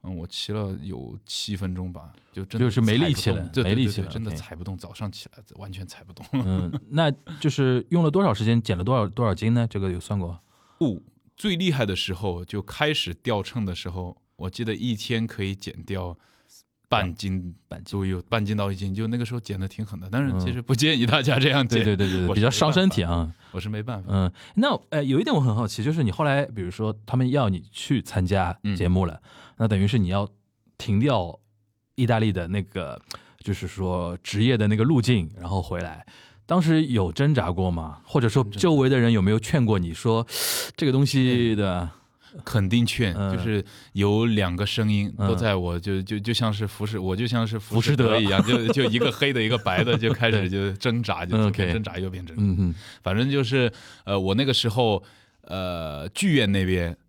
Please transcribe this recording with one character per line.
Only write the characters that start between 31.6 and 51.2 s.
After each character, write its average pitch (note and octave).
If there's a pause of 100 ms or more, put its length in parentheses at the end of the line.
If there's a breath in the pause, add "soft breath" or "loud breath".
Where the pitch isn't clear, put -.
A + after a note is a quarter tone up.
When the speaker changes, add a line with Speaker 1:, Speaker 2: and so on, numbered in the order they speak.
Speaker 2:
意 B2+
大 A2+
利 A2
的 E2+
那 G2
个， D2 (380 loud breath)
就 G2+
是 F#2
说 F2+
职 G#2
业 B2
的 G#2+
那 G#2
个 G#2+
路 C3+
径， G2+
然 F2
后 F#2+
回 F2+
来。 E2 (400 loud breath)
当 F3+
时 D#3+
有 G2
挣 C#3+
扎 F#2
过 F#2
吗？ D#2+
或 -
者 A#2
说 C3
周 G#2
围 C3
的 C3+
人 A#2
有 G#2
没 G2
有 A2
劝 B2+
过 G#2
你 E2+
说， A2+
Speaker 1:
挣 -
扎。 -
Speaker 2:
这 D#3
个 C3
东 C3+
西 B2
的？ F2+ (560 loud breath)
Speaker 1:
肯 G2+
定 A#2+
劝， G#2
Speaker 2:
嗯。 F#2+
Speaker 1:
就 F2+
是 G#2 (280 loud breath)
有 G#2
两 G2+
个 G2
声 G#2+
音 G2+
都 G2
在 G2+
我， F2
Speaker 2:
嗯。 -
Speaker 1:
就， F#2+
就， G#2
就 A2
像 A2
是 G#2
浮 G#2
士-， G#2+
我 F#2
就 A2+
像 A2+
是 A2
浮 G#2+
士 C#3+
德 A2+
一 A2
样， G2
Speaker 2:
浮 A2
士 B2 (100)
德。 -
Speaker 1:
就， C#3
就 A#2+
一 A#2+
个 A#2+
黑 C#3+
的， B2
一 A2
个 A#2+
白 G2
的， A#2
Speaker 2:
<laughs> G#2+
Speaker 1:
就 A2+
开 A2+
始 F#2+
就 G2
挣 A#2
扎， F2